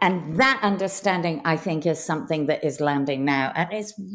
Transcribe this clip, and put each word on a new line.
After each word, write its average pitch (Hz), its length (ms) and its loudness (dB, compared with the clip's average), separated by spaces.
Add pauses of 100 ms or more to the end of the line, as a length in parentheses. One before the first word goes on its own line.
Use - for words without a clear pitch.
And 165 400 0
that 262 200 4
understanding, 185 840 0
I 165 100 2
think, 160 300 -2
is 156 180 0
something 156 440 -2
that 156 180 0
is 139 160 -2
landing 139 420 0
now, 135 320 2
and 170 160 -2
it's 208 220 -8 (220)